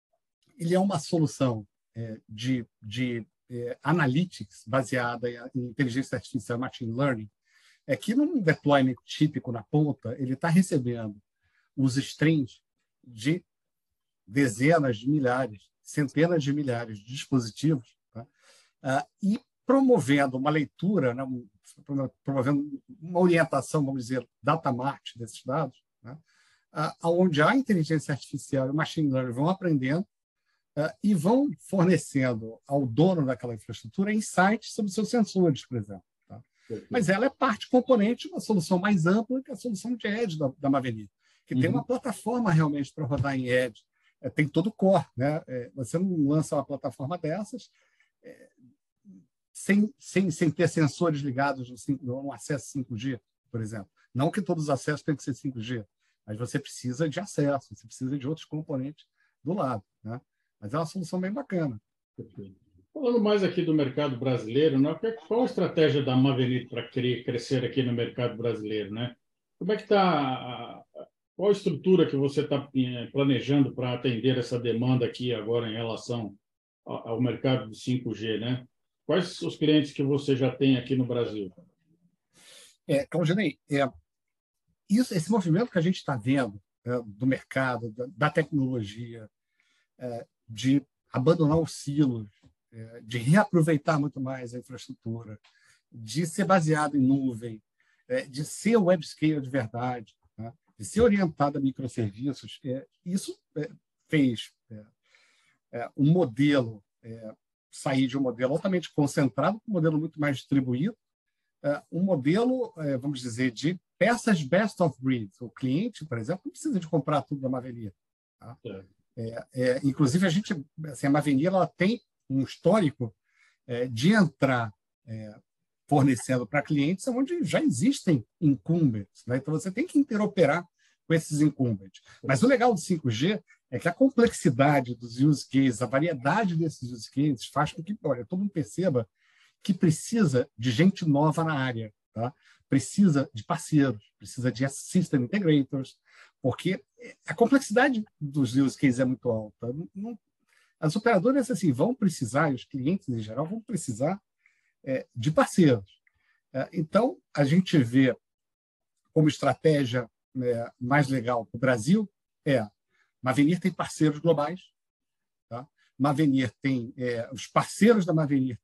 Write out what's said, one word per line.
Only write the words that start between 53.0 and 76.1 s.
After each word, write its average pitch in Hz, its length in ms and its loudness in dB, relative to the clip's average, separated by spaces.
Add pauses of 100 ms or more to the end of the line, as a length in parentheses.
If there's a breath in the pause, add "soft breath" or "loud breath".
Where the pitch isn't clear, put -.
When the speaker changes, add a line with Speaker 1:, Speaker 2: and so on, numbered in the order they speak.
Speaker 1:
por 113 100 -6
exemplo. 107 300 -10 (240)
Não 139 160 0
que 214 100 -4
todos 165 240 -2
os 147 60 -2
acessos 143 320 -2
tenham 151 140 -2
que - 80 -12
ser 139 100 -4
cinco 127 260 -8
G, 113 240 -6 (400)
mas 110 140 -10
você 123 200 -4
precisa 127 500 -4
de 139 100 -6
acesso, 143 560 -2
você - 120 -20
precisa 131 300 -6
de 131 100 -6
outros 160 200 -6
componentes 151 580 -8 (380)
do 147 100 -4
lado, 131 300 -4 (200)
né? 113 180 -10 (400)
Mas 107 120 -14
é - 60 -2
uma - 80 -2
solução 180 340 -8
bem 185 120 -4
bacana. 175 500 -4 (340)
Speaker 2:
Perfeito. - 400 -16 (380)
Falando 240 260 0
mais 208 220 4
aqui 180 200 0
do 156 120 2
mercado 143 420 0
brasileiro, 131 640 2
né? 151 140 2
Qual 226 180 -4
é, 226 40 -12 (100)
qual 233 160 0
a 254 40 2
estratégia 151 580 2
da 127 100 0
Mavenir 127 540 2
pra 113 200 -10
cre-, 123 360 -2
crescer 123 400 -2
aqui 123 180 -2
no 120 100 -2
mercado 117 440 -4
brasileiro, 107 580 -4
né? 120 220 -8 (420)
Como 175 140 -2
é 208 40 0
que - 120 -8
tá 208 120 4
a, 127 760 0
a, - 300 -20 (260)
qual 185 140 0
a 208 40 8
estrutura 175 560 4
que - 80 -2
você 139 300 0
tá, 135 280 -2
eh, 123 320 -2
planejando 135 680 2
pra 123 200 -4
atender 123 440 0
essa 120 200 -2
demanda 120 460 0
aqui 120 300 -4
agora 113 340 -2
em 107 60 -6
relação 113 640 -6 (500)